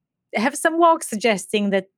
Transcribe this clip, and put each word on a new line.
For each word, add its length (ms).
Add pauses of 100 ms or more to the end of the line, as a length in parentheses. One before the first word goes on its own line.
(340)
have 220
some 220
work 240
suggesting 680
that 280